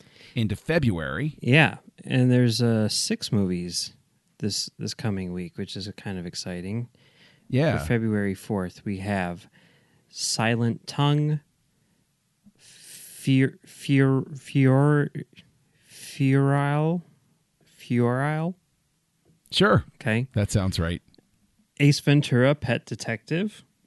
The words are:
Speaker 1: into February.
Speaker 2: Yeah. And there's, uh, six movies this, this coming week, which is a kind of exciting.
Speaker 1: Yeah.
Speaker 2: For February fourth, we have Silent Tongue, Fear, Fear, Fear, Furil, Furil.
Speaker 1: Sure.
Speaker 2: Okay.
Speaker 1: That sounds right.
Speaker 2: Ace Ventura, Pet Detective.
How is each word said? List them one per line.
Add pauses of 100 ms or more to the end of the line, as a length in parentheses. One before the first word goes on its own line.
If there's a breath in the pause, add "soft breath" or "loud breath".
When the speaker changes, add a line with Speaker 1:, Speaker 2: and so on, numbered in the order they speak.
(340 soft breath)
Speaker 1:
into
February.
Speaker 2:
Yeah. (260)
And
there's,
uh,
six
movies (460)
this,
this
coming
week,
which
is
a
kind
of
exciting. (580 soft breath)
Speaker 1:
Yeah.
Speaker 2:
For
February
fourth,
we
have (600 soft breath)
Silent
Tongue, (1160)
Fear,
Fear, (120)
Fear, (800)
Furil, (800)
Furil. (960)
Speaker 1:
Sure. (120)
Speaker 2:
Okay.
Speaker 1:
That
sounds
right. (800)
Speaker 2:
Ace
Ventura,
Pet
Detective. (240)